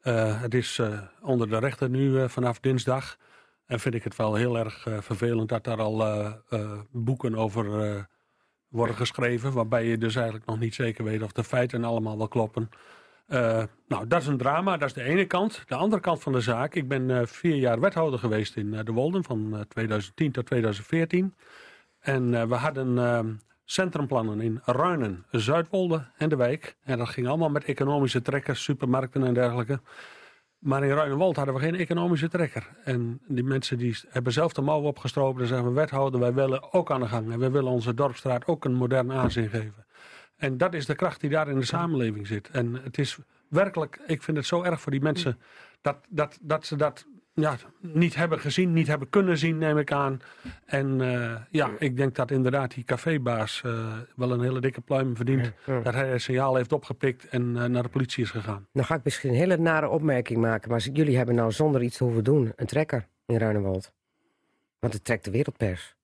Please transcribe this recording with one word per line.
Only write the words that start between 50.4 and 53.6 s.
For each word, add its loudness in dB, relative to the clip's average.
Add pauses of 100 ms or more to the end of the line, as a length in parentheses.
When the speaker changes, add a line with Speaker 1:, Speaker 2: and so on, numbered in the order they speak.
Speaker 1:
En, 0
eh, -2 (140)
ja, 2 (100)
ik 0
denk 0
dat 0
inderdaad 2
die -10
cafébaas, -2